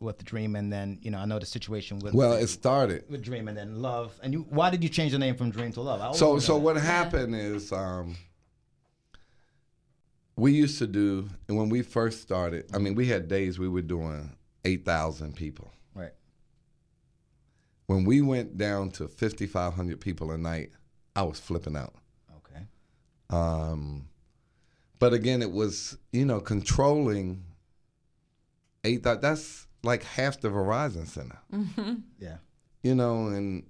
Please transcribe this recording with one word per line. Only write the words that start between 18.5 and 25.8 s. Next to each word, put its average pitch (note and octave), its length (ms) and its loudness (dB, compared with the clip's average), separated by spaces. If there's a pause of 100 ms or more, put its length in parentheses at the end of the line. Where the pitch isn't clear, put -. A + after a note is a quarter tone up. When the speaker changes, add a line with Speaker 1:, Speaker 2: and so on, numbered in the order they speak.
Speaker 2:
down G2+ 340 0
to D2+ 160 -8
fifty-five G2 680 -2
hundred F2 260 -4
people D#2+ 320 -6
a D#2+ 40 -6
night, E2 360 -6 (420)
I G2 80 0
was D#2 180 -4
flipping D#2+ 360 -4
out. C#2 180 -8 (420)
Speaker 1:
Okay. - 300 -18 (640)
Speaker 2:
Um, D#2 800 -2 (880)
but B2 160 6
again, B2 260 4
it G2 120 -2
was, G2+ 440 -2 (160)